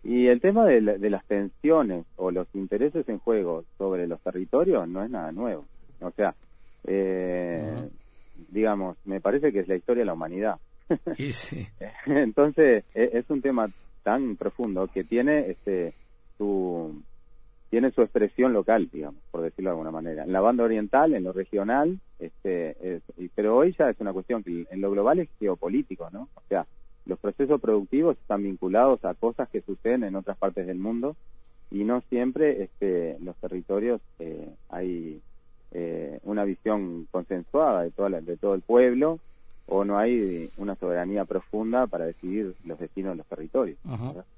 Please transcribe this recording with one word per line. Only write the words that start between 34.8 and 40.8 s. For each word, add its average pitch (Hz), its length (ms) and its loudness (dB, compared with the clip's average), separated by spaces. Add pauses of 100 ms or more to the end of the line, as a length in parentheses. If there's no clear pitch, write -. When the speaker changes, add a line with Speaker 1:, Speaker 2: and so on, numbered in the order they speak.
Speaker 1:
eh, 82 520 -8
una 104 200 -2
visión 95 680 -4
consensuada 92 720 0
de 85 80 -4
toda 101 180 -2
la, 87 120 -4
de 85 160 -8
todo 101 180 0
el 92 60 -4
pueblo, 127 580 4 (480)
o 98 180 2
no 101 120 0
hay 101 600 0
una 98 180 -6
soberanía 92 480 -2